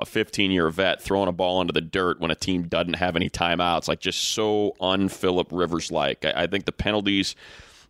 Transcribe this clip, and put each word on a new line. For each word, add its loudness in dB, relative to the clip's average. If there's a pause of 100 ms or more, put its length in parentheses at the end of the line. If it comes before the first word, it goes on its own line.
a -8
fifteen-year 0
vet 0
throwing 0
a 0
ball 0
into 0
the 0
dirt -2
when -2
a 0
team -2
doesn't 0
have 0
any 2
timeouts, 0
like, 0
just -2
so 0
un-Phillip 0
Rivers-like. 0
I, 0
I 0
think -2
the -4
penalties, 0 (540)